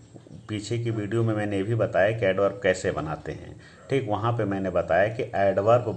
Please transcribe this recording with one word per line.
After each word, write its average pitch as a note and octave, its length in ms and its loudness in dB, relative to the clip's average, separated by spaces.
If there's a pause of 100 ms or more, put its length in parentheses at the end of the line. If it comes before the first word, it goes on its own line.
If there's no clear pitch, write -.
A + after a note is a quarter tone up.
(480)
पीछे G#2+ 300 -4
की A#2 120 -2
वीडियो G#2+ 320 -2
में A2 120 2
मैंने G#2 220 -2
ये G2 60 2
भी A2+ 120 -2
बताया G#2 440 2
कि G#2+ 80 2
एडवर्ब F#2+ 360 2
कैसे F#2+ 300 2
बनाते D#2 400 -6
हैं, E2 220 -14 (360)
ठीक। B2+ 180 0
वहाँ G#2 240 0
पे A#2 140 -2
मैंने F#2+ 260 -2
बताया F2 440 2
कि - 200 -6
एडवर्ब G2+ 600 4